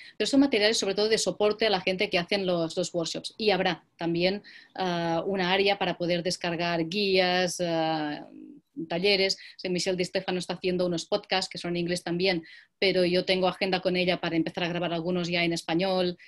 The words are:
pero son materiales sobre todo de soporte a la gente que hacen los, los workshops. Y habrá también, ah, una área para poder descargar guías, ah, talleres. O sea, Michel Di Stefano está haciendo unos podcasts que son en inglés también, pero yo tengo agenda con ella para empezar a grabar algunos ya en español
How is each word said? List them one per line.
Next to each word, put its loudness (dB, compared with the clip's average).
pero -2
son 6
materiales 4
sobre 0
todo 2
de 4
soporte 0
a 2
la 2
gente 0
que 2
hacen -2
los, 0
los -2
workshops. -6
Y 0
habrá 0
también, 0
ah, -2
una 0
área 4
para -2
poder 0
descargar -2
guías, 2
ah, -2
talleres. 2
O -18
sea, -6
Michel 0
Di -2
Stefano -4
está -6
haciendo -2
unos -2
podcasts -2
que -14
son -6
en -2
inglés -2
también, 0
pero 4
yo 2
tengo 2
agenda 0
con 0
ella 0
para -2
empezar -2
a 0
grabar -4
algunos -2
ya 0
en 2
español 0